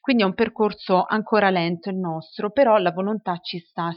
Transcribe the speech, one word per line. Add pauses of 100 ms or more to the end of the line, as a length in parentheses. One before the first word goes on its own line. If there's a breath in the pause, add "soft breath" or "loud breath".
Quindi
è
un
percorso
ancora
lento
il
nostro,
però
la
volontà
ci
sta,